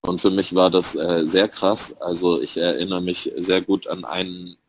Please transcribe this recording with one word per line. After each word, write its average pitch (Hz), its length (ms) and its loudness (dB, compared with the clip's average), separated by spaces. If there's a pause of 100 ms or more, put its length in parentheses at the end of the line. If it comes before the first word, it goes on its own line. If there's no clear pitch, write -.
und 90 180 -2
für 98 100 4
mich 95 240 0
war 92 160 6
das, 90 240 0
äh, 82 320 0
sehr 95 220 2
krass. - 500 -2
Also 87 420 0
ich - 160 -6
erinnere 87 440 0
mich 90 340 -4
sehr 92 260 0
gut 98 280 -2
an 85 160 -6
einen 90 520 -6 (120)